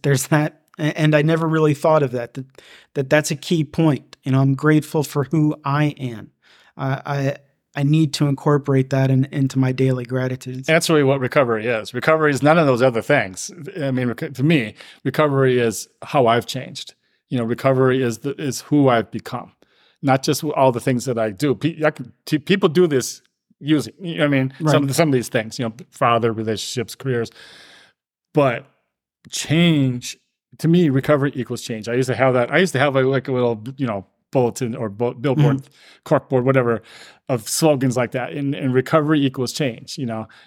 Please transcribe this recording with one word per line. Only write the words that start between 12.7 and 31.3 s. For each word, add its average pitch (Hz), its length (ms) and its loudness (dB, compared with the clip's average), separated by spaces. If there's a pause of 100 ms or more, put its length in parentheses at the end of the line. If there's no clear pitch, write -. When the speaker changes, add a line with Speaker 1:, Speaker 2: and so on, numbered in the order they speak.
Speaker 2:
other 120 200 2
things. 104 480 -2 (300)
I 139 100 -2
mean, 127 180 -2
reco-, 143 260 -8
to 127 80 -6
me, 135 340 0 (280)
recovery 135 560 2
is 113 280 -2 (140)
how 139 240 2
I've 117 200 4
changed. - 480 -12 (340)
You 139 80 -6
know, 120 80 -2
recovery 131 580 2
is 117 180 -2
the, 139 200 -8
is 143 220 -6
who 147 260 4
I've 117 220 2
become, - 420 -12 (480)
not 135 220 2
just 147 180 -2
wh-, 147 160 -6
all 131 160 4
the 117 80 -4
things 123 240 -2
that 123 140 -4
I 110 140 -2
do. 135 220 -2
Pe-, 151 300 -6
I 151 60 2
can, 226 240 -10 (100)
t-, 156 140 -2
people 190 320 0
do 175 160 2
this 139 340 -2 (380)
using, 143 420 -2
you 170 180 -10
know 165 60 0
what - 20 2
I - 20 2 (100)
mean? 131 220 -2
Speaker 1:
Right. 156 120 0
Speaker 2:
Some 147 100 4
of 139 60 -2
the, 135 60 -2
some 165 140 4
of 139 60 2
these 120 160 0
things, 110 280 -4
you 131 80 -4
know, 110 60 -6 (180)
father, 120 400 2
relationships, 110 640 -6
careers, 120 360 -6 (1040)
but 135 320 0 (640)
change, 143 840 0 (420)
to 160 100 -2
me, 170 220 4
recovery 135 440 0